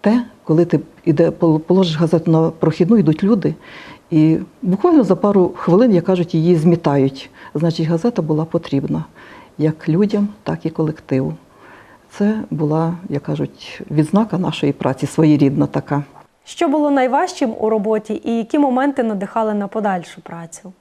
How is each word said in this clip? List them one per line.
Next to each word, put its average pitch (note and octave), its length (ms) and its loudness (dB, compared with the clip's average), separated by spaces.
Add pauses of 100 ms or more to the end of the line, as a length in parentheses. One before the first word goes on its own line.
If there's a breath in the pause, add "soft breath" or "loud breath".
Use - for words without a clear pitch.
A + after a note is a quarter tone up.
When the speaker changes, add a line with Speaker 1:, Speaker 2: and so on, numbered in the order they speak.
Speaker 1:
те, A#3+ 240 0 (180)
коли E3 220 2
ти F3+ 140 0 (260)
іде, E3 240 2
пол-, D#3 300 0
положиш F3+ 380 0
газету E3 340 2
на D#3+ 180 4
прохідну, E3 480 2
йдуть D#3 260 2
люди, F#3+ 320 0 (560 loud breath)
і D#3+ 260 4 (240)
буквально C4 420 2
за F3+ 120 2
пару G3+ 400 2
хвилин, G3+ 400 4
як E3+ 100 2
кажуть, F3 300 0
її E3+ 200 4
змітають. D3+ 720 0 (240 loud breath)
Значить, E3 340 -2
газета F3 340 -2
була D#3 240 -2
потрібна D3 600 -4 (520 loud breath)
як D#3 320 -2
людям, G#3 380 0 (160)
так D#3+ 220 -6
і D#3+ 40 -2
колективу. D#3 640 -4 (840 loud breath)
Це G#3+ 320 -2
була, D#3+ 440 -2 (160)
як C#3+ 140 -6
кажуть, - 580 -8 (100)
відзнака G3 460 0
нашої D#3 360 -2
праці, C3 340 -4
своєрідна C#3+ 600 2
така. C#3+ 360 -4 (420)
Speaker 2:
Що - 220 -4
було D4 240 0
найважчим C#4 680 0
у A3 100 0
роботі A3 560 -2
і A3+ 120 -2
які A3+ 220 -2
моменти C4+ 440 0
надихали G#3+ 500 -4
на G3+ 140 -4
подальшу F#3+ 540 -6
працю? E3+ 600 -18